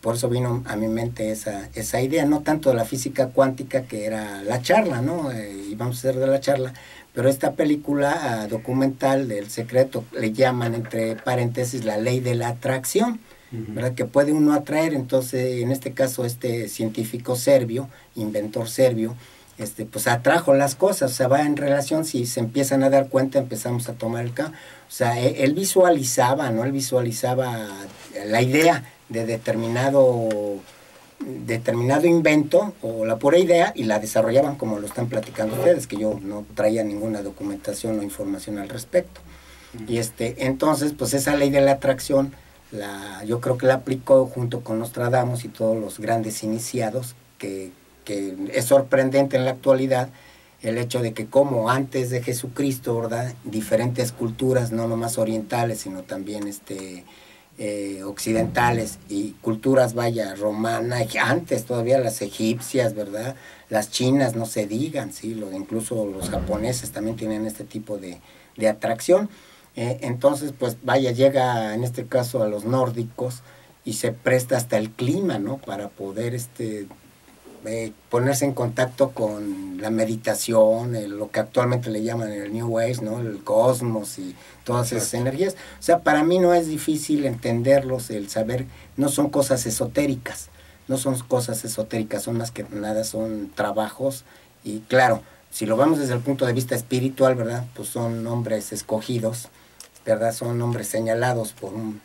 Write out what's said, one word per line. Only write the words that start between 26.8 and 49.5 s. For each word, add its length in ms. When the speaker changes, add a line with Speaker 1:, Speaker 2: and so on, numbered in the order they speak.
Speaker 1:
la 160
idea 440
de 160
determinado 1300
determinado 880
invento 760
o 240
la 120
pura 200
idea 380
y 80
la 160
desarrollaban 560
como 240
lo 80
están 200
platicando 480
ustedes, 320
que 100
yo 240
no 240
traía 280
ninguna 380
documentación 800
o 40
información 540
al 120
respecto. 520
Speaker 2:
Ujú. 160
Speaker 1:
Y, 60
este, 480
entonces, 520
pues, 160
esa 220
ley 140
de 120
la 120
atracción, 600
la, 540
yo 160
creo 160
que 100
la 80
aplicó 500
junto 360
con 180
Nostradamus 680
y 40
todos 280
los 220
grandes 440
iniciados, 720
que, 340
que 300
es 120
sorprendente 720
en 80
la 60